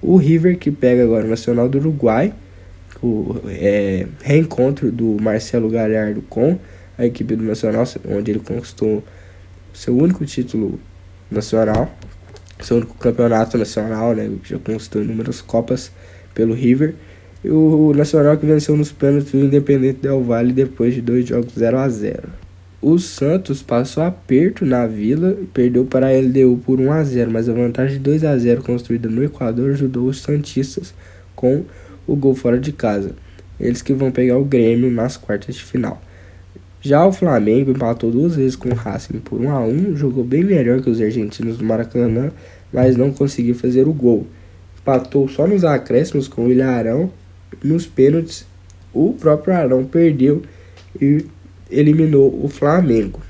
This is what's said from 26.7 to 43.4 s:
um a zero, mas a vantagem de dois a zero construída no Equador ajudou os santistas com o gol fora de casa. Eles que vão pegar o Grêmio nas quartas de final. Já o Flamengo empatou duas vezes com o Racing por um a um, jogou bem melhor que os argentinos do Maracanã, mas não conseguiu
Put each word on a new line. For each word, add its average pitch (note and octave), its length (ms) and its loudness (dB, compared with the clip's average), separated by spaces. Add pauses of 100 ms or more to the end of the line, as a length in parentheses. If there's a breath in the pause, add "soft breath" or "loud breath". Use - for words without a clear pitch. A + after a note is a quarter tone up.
um C3+ 100 2
a D#3 120 2
zero, B2 280 0
mas A2+ 160 -2
a A#2 60 0
vantagem A#2+ 440 -2
de C3+ 60 -8
dois D#3 220 2
a C#3+ 120 2
zero A#2+ 240 2
construída A#2 480 -4
no A#2 140 0
Equador C3 480 -2
ajudou B2+ 360 -2
os C3+ 140 -4
santistas C#3+ 720 -4 (400 soft breath)
com D#3 300 0 (420 loud breath)
o - 120 -2
gol C3+ 180 2
fora B2 240 0
de D3 140 -6
casa. G2+ 380 -4 (460 soft breath)
Eles A#2+ 240 -2
que C#3 120 -2
vão C3+ 180 0
pegar B2 260 2
o C#3 60 2
Grêmio B2 480 2
nas A#2+ 240 -2
quartas - 400 -8
de - 80 -16
final. - 380 -6 (800 soft breath)
Já C#3+ 240 4
o F#3+ 80 4
Flamengo C3 580 2
empatou A#2 400 -2
duas D#3+ 240 0
vezes C3 220 0
com - 100 -8
o A#2+ 80 0
Racing A2 440 -8
por - 200 -8
um C3 100 -2
a C#3 120 -2
um, D#3 340 0
jogou C3+ 300 -2
bem C#3 180 0
melhor C3 380 2
que C3 80 -2
os A2+ 100 0
argentinos A2+ 580 -4
do A#2 60 -6
Maracanã, A#2 720 -2 (400 loud breath)
mas B2+ 240 4
não C#3 160 2
conseguiu B2 420 -2